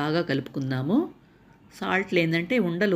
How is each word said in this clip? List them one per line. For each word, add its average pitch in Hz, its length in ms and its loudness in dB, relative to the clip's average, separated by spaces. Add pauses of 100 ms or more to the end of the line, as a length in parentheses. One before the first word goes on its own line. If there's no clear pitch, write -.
బాగా 156 260 0
కలుపుకుందాము. 135 720 -2 (800)
సాల్ట్లు 190 420 0
ఏంటంటే 170 360 0 (120)
ఉండలు 175 280 2